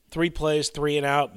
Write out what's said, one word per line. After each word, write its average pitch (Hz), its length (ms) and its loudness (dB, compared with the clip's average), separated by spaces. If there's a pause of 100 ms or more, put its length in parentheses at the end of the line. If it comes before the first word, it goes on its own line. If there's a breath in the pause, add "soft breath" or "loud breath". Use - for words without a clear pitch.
(100)
Three 165 200 0
plays, 151 380 0
three 147 300 -2
and 143 80 -2
out. 143 320 2